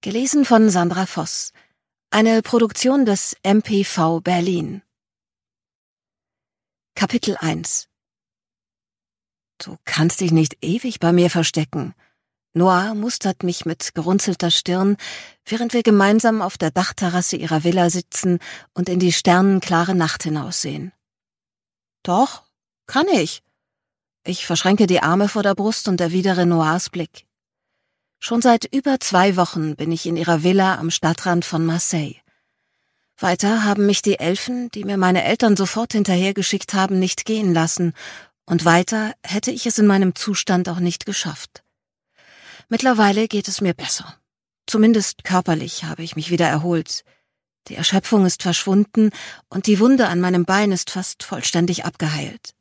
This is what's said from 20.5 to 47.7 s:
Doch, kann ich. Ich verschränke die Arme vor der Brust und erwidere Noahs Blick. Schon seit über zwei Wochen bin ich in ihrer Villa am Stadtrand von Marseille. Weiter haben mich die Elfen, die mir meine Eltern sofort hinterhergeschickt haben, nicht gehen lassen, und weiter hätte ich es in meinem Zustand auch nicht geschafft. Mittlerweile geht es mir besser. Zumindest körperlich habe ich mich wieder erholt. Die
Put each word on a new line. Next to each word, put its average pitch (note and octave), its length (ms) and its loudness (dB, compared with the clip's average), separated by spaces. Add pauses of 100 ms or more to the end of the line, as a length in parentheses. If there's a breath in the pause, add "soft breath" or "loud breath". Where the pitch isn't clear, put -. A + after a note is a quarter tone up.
Doch, F3+ 400 0 (420)
kann D#4+ 220 0
ich. G3+ 340 0 (800)
Ich - 240 -6
verschränke F#3+ 400 2
die F3+ 160 2
Arme F#3 260 2
vor G#3 140 -4
der G3 120 2
Brust G#3+ 340 -2
und F3+ 120 0
erwidere F3+ 460 0
Noahs E3 440 0
Blick. - 360 -12 (920)
Schon A#3 200 -4
seit A#3 240 2
über C4+ 360 -2
zwei F#3+ 360 2
Wochen D#3+ 400 -2
bin D3+ 160 -4
ich E3 140 -6
in E3+ 100 -4
ihrer E3 260 0
Villa F#3+ 360 2
am E3 120 -4
Stadtrand E3+ 540 0
von E3 220 -2
Marseille. E3 500 -2 (1040)
Weiter G3+ 460 0
haben G3+ 200 2
mich G3+ 160 2
die G3+ 180 0
Elfen, A#3+ 520 -4
die G#3 140 -12
mir G3+ 120 -4
meine F#3 280 2
Eltern G#3+ 320 2
sofort G3 360 -2
hinterhergeschickt G3 800 0
haben, F#3+ 260 0
nicht F#3 280 -2
gehen G#3+ 260 0
lassen, E3 400 0 (540 loud breath)
und E3 180 0
weiter F3+ 580 2
hätte G#3 280 -4
ich B3+ 160 -6
es A3+ 120 -2
in G#3 80 4
meinem G3 280 4
Zustand F#3 540 -2
auch F3 100 -6
nicht F3 260 -4
geschafft. - 600 -8 (1040 loud breath)
Mittlerweile A3 580 2
geht G3+ 180 -4
es F#3+ 140 -4
mir F3+ 140 0
besser. - 440 -8 (480)
Zumindest G#3+ 560 2
körperlich F3 600 -2
habe D#3 180 -10
ich E3 140 -10
mich D#3+ 140 -6
wieder E3 180 2
erholt. D#3+ 560 -2 (640)
Die - 60 -14